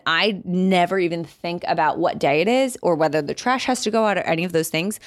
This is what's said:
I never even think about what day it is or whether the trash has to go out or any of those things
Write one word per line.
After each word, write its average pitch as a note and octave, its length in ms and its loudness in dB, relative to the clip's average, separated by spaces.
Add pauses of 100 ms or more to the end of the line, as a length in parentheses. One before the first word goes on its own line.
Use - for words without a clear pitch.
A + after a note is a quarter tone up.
I F3+ 380 0
never F#3 560 2
even E3+ 240 -2
think F3 420 -10
about E3 320 2
what E3+ 220 0
day D3+ 220 2
it G3 80 2
is B3+ 320 0
or E3+ 140 2
whether D#3 260 2
the D3 120 -4
trash B3 340 -2
has B3+ 160 -2
to A3 80 -2
go A3 140 2
out G3 120 0
or E3+ 40 -2
any E3 220 -2
of F3+ 80 -4
those D#3+ 160 0
things F3+ 400 -4